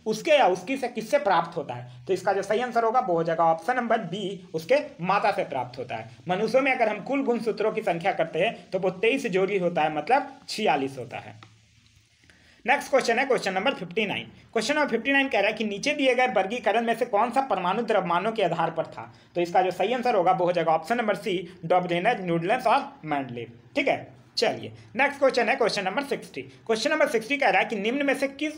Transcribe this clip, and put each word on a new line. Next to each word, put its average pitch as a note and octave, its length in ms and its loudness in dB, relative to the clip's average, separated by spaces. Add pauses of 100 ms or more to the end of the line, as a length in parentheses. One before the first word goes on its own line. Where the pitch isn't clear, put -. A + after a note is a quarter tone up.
उसके A3 240 -2
या C4+ 180 6
उसकी F#3+ 280 -2
से A#3+ 120 -4
किससे A#3 300 -2
प्राप्त F3 380 2
होता C#3 180 -6
है? B2 120 -12 (200)
तो F#3+ 60 0
इसका F#3 200 0
जो F#3+ 100 0
सही G#3 180 0
आंसर A#3 240 0
होगा A3+ 160 4
वो F3+ 140 0
हो E3 100 2
जाएगा E3 200 2
ऑप्शन E3 320 2
नंबर A#3 240 0
बी, F#3 540 -8
उसके B3 240 2 (240)
माता G3 300 2
से F3+ 120 -2
प्राप्त C3 340 -6
होता A#2 180 -8
है। A2 140 -10 (180)
मनुष्यों G#3+ 340 2
में C4+ 100 2
अगर A#3+ 160 2
हम G#3 120 -4
कुल C4+ 240 -2
गुणसूत्रों A3 480 0
की G#3 100 -4
संख्या F3 300 0
करते D#3+ 260 -2
हैं A3 320 -2
तो F#3 80 -2
वो F#3 140 0
तेईस A#3+ 360 0
जोड़ी F#3+ 300 0
होता F3 240 0
है, D#3 140 0
मतलब B3 360 0 (160)
छियालीस C#3 500 0
होता A2 200 -12
है। - 160 -14 (1300)
नेक्स्ट C#4 260 0
क्वेश्चन A#3 280 4
है C#4 80 2
क्वेश्चन G3+ 260 0
नंबर G#3+ 220 0
फिफ्टी G3+ 320 -4
नाइन। A#2 240 -6 (220)
क्वेश्चन - 220 0
नंबर - 140 2
फिफ्टी A#3 240 -2
नाइन C4+ 160 4
कह A3+ 120 2
रहा G3 80 2
है A3 40 0
कि A3 120 -4
नीचे G3+ 300 -2
दिए C4+ 200 2
गए B3 140 4
वर्गीकरण G#3 560 0
में A#3 100 0
से A#3+ 120 -2
कौन A3+ 240 0
सा C4+ 120 2
परमाणु F#3+ 400 0
द्रव्यमानों F#3+ 500 0
के G#3+ 120 0
आधार E3 260 0
पर D#3+ 160 -4
था? - 260 -14 (220)
तो F3 60 0
इसका F3+ 220 2
जो F#3 100 2
सही G3 200 0
आंसर A#3+ 220 0
होगा F3+ 180 4
वो F3+ 120 2
हो F3 80 2
जाएगा D#3+ 200 2
ऑप्शन G3 240 0
नंबर G#3+ 200 0
सी, F#3 260 -4 (240)
डॉबरेनर, F3 560 2
न्यूडलेंस F3 440 0
और A#3+ 260 2 (120)
मेंडलीव, B2+ 480 -6 (240)
ठीक C#4 120 0
है। B2 320 -4 (160)
चलिए, A2+ 360 -2 (240)
नेक्स्ट C#4 220 0
क्वेश्चन A#3+ 300 2
है B3+ 80 2
क्वेश्चन G#3 280 0
नंबर F#3+ 180 -2
सिक्सटी। - 400 -8 (240)
क्वेश्चन A3+ 240 0
नंबर D#4 180 2
सिक्सटी A#3 280 -2
कह C4+ 120 2
रहा F#3+ 140 4
है - 60 -2
कि A#3 80 -4
निम्न B3 300 -2
में C4 80 2
से C#4 160 -2
किस D4+ 280 -6